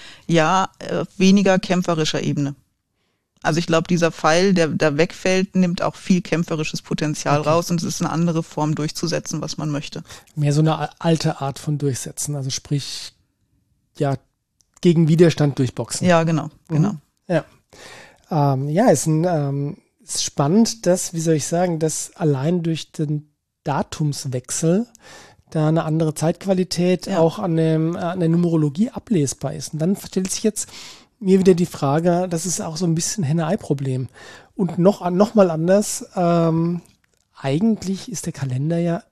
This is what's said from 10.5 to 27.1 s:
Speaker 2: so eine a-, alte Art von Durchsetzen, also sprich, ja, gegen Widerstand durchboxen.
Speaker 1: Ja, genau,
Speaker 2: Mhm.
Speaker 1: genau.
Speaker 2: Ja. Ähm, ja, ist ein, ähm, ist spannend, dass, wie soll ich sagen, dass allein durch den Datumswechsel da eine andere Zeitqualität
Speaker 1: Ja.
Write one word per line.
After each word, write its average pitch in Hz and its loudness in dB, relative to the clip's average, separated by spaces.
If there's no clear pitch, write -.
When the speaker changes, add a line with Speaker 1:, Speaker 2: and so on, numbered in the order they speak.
Speaker 2:
so 147 2
eine 156 2
a-, 151 -6
alte 160 0
Art 135 -6
von 147 -4
Durchsetzen, 143 -6
also 135 -6
sprich, - -6
ja, 139 -2
gegen 165 4
Widerstand 156 4
durchboxen. - -2
Speaker 1:
Ja, 165 4
genau, 160 0
Speaker 2:
Mhm. 160 -6
Speaker 1:
genau. 180 2
Speaker 2:
Ja. 160 0
Ähm, 143 0
ja, 208 4
ist - 4
ein, 156 2
ähm, 143 -2
ist - -6
spannend, 190 0
dass, 175 0
wie 165 -6
soll 160 2
ich 143 -2
sagen, 170 -2
dass - -4
allein 160 0
durch 160 -4
den 151 -6
Datumswechsel 151 -2
da 156 0
eine 160 2
andere 156 -2
Zeitqualität 180 0
Speaker 1:
Ja. 196 -2